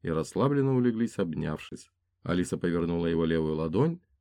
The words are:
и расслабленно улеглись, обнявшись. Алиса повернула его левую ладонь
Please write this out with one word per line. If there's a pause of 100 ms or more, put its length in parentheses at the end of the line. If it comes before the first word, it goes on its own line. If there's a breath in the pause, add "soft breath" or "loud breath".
и
расслабленно
улеглись,
обнявшись. (340)
Алиса
повернула
его
левую
ладонь (200)